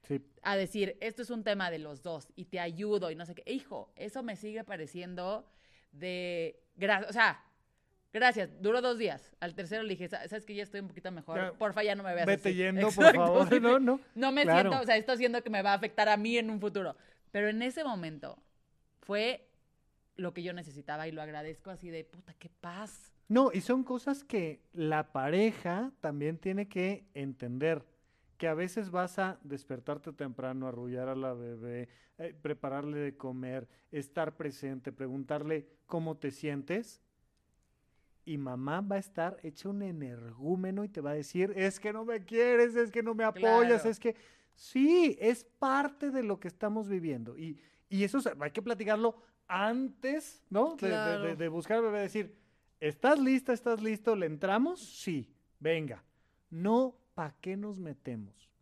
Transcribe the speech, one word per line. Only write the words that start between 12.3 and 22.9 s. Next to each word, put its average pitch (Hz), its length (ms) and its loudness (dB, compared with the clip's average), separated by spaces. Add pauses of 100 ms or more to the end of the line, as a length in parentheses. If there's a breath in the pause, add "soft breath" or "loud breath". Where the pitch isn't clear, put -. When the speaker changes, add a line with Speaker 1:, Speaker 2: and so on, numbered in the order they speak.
Speaker 2:
así". 185 80 0
Speaker 1:
yendo, 190 320 4
por 202 160 8
Speaker 2:
Exacto, 320 200 12
Speaker 1:
favor. 180 240 6
Speaker 2:
sí. 247 100 8
Speaker 1:
No, 240 200 6
no. 262 200 4 (160)
Speaker 2:
No 269 160 2
me 285 120 4
Speaker 1:
Claro. 175 260 8
Speaker 2:
siento, 269 140 2
o - 20 -2
sea, 220 120 6
esto 220 200 2
siento 240 260 0
que 226 80 -8
me 202 100 0
va 202 120 4
a - 20 6
afectar 214 340 2
a 208 80 6
mí 226 200 0
en 226 120 0
un 214 100 -4
futuro. 202 360 -4 (360 soft breath)
Pero 208 180 2
en 220 120 -2
ese 254 220 -4
momento 165 580 -8 (600)
fue 214 460 -2 (680)
lo 180 180 -6
que 175 80 -10
yo 175 120 -6
necesitaba 151 540 -10
y 165 40 -8
lo 156 100 -8
agradezco 151 480 -12
así 180 220 -14
de, 160 120 -10
"Puta, 175 300 -20
qué - 160 -20
paz". - 640 -16 (140)